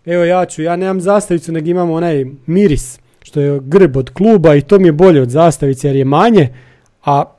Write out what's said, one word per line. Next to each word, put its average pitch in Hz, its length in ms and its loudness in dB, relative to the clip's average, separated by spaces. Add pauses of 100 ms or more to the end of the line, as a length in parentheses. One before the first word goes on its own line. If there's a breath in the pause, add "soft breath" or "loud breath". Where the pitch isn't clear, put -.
Evo, 175 180 -2
ja 180 220 0
ću, - 160 -10
ja 170 140 -4
nemam 190 260 -4
zastavicu, 185 500 -2
nego 160 180 -6
imam 175 220 -2
onaj 160 340 -2 (200)
miris, 165 540 -2 (220)
što - 200 -6
je 143 200 -2
grb 147 360 2
od 127 120 -4
kluba 180 460 2
i 143 60 2
to 196 180 2
mi 185 80 4
je 165 60 4
bolje 160 280 4
od 123 80 -2
zastavice 147 580 0
jer 139 80 -2
je 135 100 0
manje, 160 440 2 (540 soft breath)
a 143 200 0 (160)